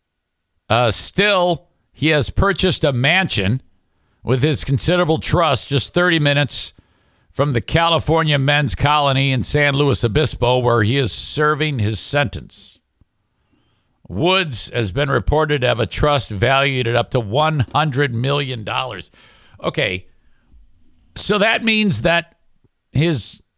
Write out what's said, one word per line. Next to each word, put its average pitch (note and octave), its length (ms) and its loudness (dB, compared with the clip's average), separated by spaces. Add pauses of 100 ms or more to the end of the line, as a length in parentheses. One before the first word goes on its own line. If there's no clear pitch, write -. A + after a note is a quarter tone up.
(680)
Uh, A#2 220 2
still, F3+ 760 0 (240)
he D3+ 160 0
has D3+ 200 2
purchased F#3 540 0
a D3 100 2
mansion C3 680 0 (640)
with A#2+ 180 0
his D3+ 220 0
considerable D#3+ 540 0
trust D#3+ 500 0
just - 260 -2
thirty F3 240 2
minutes C#3+ 540 0 (580)
from C#3+ 220 -2
the A#2 80 0
California D#3+ 760 0
men's C#3+ 380 0
colony C#3 560 2
in B2 140 0
San C#3+ 320 0
Luis C#3 260 2
Obispo, B2 560 0
where A#2+ 240 2
he A2+ 140 0
is C3+ 160 0
serving D3+ 680 -2
his G#2 220 -2
sentence. - 800 -6 (1300)
Woods D3+ 640 0
has A2 200 -2
been C#3 180 -2
reported D3 520 0
to B2 80 0
have A#2+ 100 0
a A2+ 80 -2
trust C#3+ 440 0
valued B2+ 580 0
at A#2+ 80 0
up A#2 160 -2
to B2+ 80 0
one D3 400 0 (120)
hundred C#3+ 400 0
million B2+ 520 -4
dollars. A#2 480 -8 (500)
Okay, F#2+ 460 -4 (1080)
so G3+ 240 0
that A3+ 240 0
means G#3+ 400 2
that E3 380 0 (500)
his, D3 500 -2 (180)